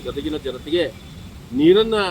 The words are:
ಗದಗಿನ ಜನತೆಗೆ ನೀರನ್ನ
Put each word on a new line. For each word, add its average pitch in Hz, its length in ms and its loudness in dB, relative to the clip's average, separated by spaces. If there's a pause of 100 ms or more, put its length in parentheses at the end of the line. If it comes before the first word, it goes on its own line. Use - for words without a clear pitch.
ಗದಗಿನ 143 320 -6
ಜನತೆಗೆ 143 500 -2 (680)
ನೀರನ್ನ 190 400 6 (180)